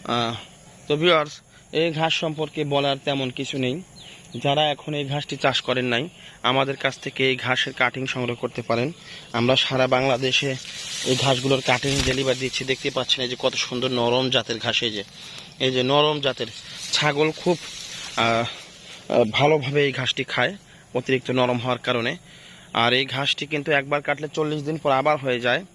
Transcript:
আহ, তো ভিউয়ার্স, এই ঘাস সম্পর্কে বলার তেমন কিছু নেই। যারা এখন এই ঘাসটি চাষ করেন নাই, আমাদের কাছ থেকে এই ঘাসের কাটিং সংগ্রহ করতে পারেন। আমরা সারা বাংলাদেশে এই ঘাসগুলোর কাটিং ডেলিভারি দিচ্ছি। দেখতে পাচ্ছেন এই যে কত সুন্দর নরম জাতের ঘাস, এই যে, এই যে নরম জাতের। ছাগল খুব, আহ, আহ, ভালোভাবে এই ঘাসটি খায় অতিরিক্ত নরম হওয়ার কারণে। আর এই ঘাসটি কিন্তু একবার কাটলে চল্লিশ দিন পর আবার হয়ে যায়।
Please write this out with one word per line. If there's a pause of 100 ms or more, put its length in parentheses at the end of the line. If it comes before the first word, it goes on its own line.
আহ, (520)
তো
ভিউয়ার্স, (300)
এই
ঘাস
সম্পর্কে
বলার
তেমন
কিছু
নেই। (640)
যারা
এখন
এই
ঘাসটি
চাষ
করেন
নাই, (340)
আমাদের
কাছ
থেকে
এই
ঘাসের
কাটিং
সংগ্রহ
করতে
পারেন। (420)
আমরা
সারা
বাংলাদেশে (500)
এই
ঘাসগুলোর
কাটিং
ডেলিভারি
দিচ্ছি।
দেখতে
পাচ্ছেন
এই
যে
কত
সুন্দর
নরম
জাতের
ঘাস,
এই
যে, (560)
এই
যে
নরম
জাতের। (460)
ছাগল
খুব, (600)
আহ, (640)
আহ,
ভালোভাবে
এই
ঘাসটি
খায় (380)
অতিরিক্ত
নরম
হওয়ার
কারণে। (560)
আর
এই
ঘাসটি
কিন্তু
একবার
কাটলে
চল্লিশ
দিন
পর
আবার
হয়ে
যায়।